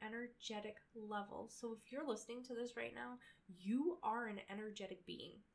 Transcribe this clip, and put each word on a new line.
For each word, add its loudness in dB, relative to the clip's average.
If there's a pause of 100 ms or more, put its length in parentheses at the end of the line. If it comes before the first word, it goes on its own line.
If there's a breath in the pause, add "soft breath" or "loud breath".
energetic -2 (180)
level. -2
So -4
if -8
you're 0
listening 0
to -4
this -2
right 0
now, -4 (380 loud breath)
you 6
are 6
an 0 (100)
energetic -4
being. -6 (160)